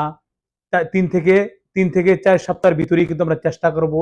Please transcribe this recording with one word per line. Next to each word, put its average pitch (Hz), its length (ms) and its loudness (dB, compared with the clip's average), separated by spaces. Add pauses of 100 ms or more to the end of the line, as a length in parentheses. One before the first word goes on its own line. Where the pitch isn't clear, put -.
(720)
তা-, 175 120 0
তিন 180 240 -2
থেকে, 180 260 2 (400)
তিন 190 160 0
থেকে 180 260 2
চার 190 220 2
সপ্তাহের 175 380 0
ভিতরেই 170 300 0
কিন্তু 165 180 -6
আমরা 160 120 0
চেষ্টা 165 340 -2
করব 156 320 -2